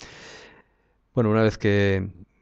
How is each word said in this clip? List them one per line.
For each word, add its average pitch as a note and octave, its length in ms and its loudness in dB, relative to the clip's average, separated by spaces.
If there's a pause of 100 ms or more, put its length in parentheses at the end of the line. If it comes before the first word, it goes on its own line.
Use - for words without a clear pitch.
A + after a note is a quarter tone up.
(1120)
Bueno, A2+ 160 0
una A2 120 2
vez G#2+ 160 0
que G2+ 520 0 (320)